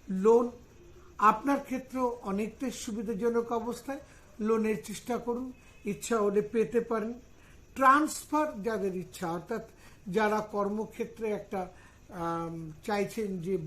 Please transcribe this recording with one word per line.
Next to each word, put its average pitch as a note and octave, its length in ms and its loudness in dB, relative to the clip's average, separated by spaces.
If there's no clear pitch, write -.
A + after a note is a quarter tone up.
লোন A3+ 420 6
আপনার A3+ 420 4
ক্ষেত্রেও B3+ 480 -2
অনেকটাই A3 640 -4
সুবিধাজনক A#3 840 -2
অবস্থায়, A#3+ 480 -4
লোনের A3 440 2
চেষ্টা A3 340 -6
করুন, B3 340 -4
ইচ্ছা A3 340 -2
হলে G3+ 240 2
পেতে A3+ 380 0
পারেন। A3+ 320 -2
ট্রান্সফার D4 880 4
যাদের G3 340 -2
ইচ্ছা, F3+ 340 -6
অর্থাৎ F3 380 -6
যারা G#3+ 320 2
কর্মক্ষেত্রে G#3+ 920 -2
একটা, F#3+ 380 -4
আম, E3 640 -4
চাইছেন G3+ 580 -2
যে F#3 240 0